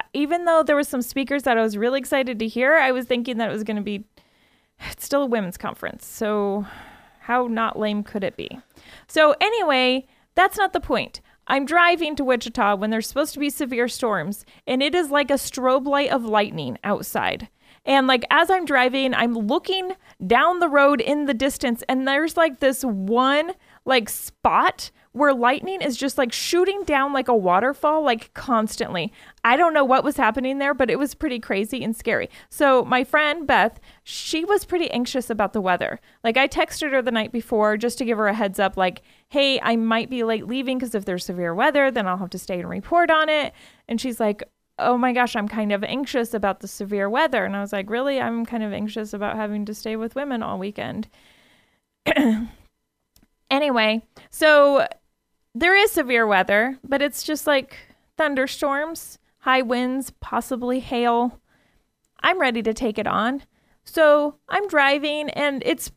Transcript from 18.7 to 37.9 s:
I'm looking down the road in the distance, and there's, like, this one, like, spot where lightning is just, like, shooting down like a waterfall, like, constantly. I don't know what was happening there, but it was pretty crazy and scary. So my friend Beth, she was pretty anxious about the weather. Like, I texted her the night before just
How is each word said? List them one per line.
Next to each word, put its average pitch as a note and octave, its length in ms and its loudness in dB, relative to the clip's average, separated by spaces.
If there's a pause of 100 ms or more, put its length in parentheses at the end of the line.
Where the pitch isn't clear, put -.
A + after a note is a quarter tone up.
I'm A#3+ 200 0
looking F#4 580 -2 (340)
down D4 320 4
the F4 100 2
road C#4+ 320 4
in D4 260 -2
the C4+ 80 0
distance, B3+ 540 -2
and C4 200 -2
there's, D4+ 280 0
like, D#4+ 220 2
this C4+ 260 0
one, B3+ 680 0 (320)
like, B3 240 2
spot - 840 0 (220)
where C#4 200 2
lightning C4+ 480 0
is D4 160 -2
just, C4+ 220 -2
like, B3 140 0
shooting F#4+ 500 0
down C#4+ 300 0
like C4 160 0
a B3 80 4
waterfall, B3 680 2
like, A#3+ 320 -2
constantly. G#3+ 800 -2 (320)
I A#3 120 4
don't E4 160 4
know D4 120 4
what B3+ 180 4
was C#4+ 140 -2
happening C4 420 0
there, C#4 160 0
but B3+ 160 0
it - 80 0
was C#4 160 -4
pretty B3 240 -4
crazy A3 460 -4
and A3 100 -4
scary. D#3+ 340 -2 (220)
So C4 340 4
my B3+ 200 0
friend D4+ 420 0
Beth, A3+ 320 2 (240)
she - 420 -6
was G4+ 200 2
pretty E4+ 260 -2
anxious B3 400 -4
about G#3+ 220 -2
the A3 80 -2
weather. F3+ 400 -2 (240)
Like, A#3 120 0
I C4+ 120 4
texted D4+ 420 -2
her C4 120 2
the A#3 100 -2
night A3 180 -2
before G#3+ 460 0
just A#3 220 -4